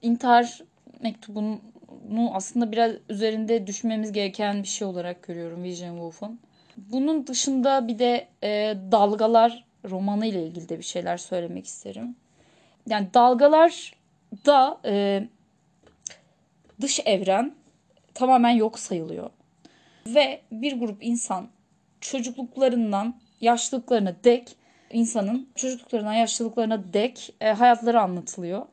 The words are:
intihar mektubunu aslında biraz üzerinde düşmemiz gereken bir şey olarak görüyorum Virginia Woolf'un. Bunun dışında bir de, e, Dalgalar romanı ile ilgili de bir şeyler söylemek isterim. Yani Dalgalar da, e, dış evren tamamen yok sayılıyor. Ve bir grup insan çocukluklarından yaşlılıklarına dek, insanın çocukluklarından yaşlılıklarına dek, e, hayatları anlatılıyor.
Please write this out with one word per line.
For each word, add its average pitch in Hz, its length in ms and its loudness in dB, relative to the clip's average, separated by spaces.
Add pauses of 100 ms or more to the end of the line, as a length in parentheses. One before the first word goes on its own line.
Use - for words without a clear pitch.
intihar 240 600 2 (380)
mektubunu 214 1300 -6
aslında 214 380 -4
biraz 226 200 2 (180)
üzerinde 220 580 -2
düşmemiz 220 440 -4
gereken 202 520 -4
bir 196 40 -10
şey - 200 -6
olarak 180 360 -8
görüyorum 170 400 -10
Virginia 175 280 -10
Woolf'un. 170 480 -12 (380)
Bunun 269 500 -2
dışında 269 600 0
bir 226 120 -6
de, 240 280 0 (160)
e, 214 320 -2 (160)
Dalgalar 226 720 4 (240)
romanı 202 360 -2
ile 190 200 -4
ilgili 170 240 -12
de 165 80 -6
bir 165 60 -16
şeyler 175 340 -4
söylemek 175 480 -8
isterim. 214 500 -14 (760)
Yani 208 240 -2
Dalgalar 285 800 6 (520)
da, 277 400 6
e, 202 380 0 (1600)
dış 277 240 -2
evren 196 500 0 (580)
tamamen 254 360 4
yok 220 300 2
sayılıyor. 175 500 -8 (800)
Ve 269 340 2 (100)
bir 247 280 -4
grup 214 220 -6
insan 233 460 -4 (540)
çocukluklarından 240 1120 -4 (260)
yaşlılıklarına 233 800 0
dek, 240 320 2 (360)
insanın 226 640 -2
çocukluklarından 240 580 -6
yaşlılıklarına 220 800 -2
dek, 226 480 -2
e, 220 100 2
hayatları 233 500 4
anlatılıyor. 180 720 -6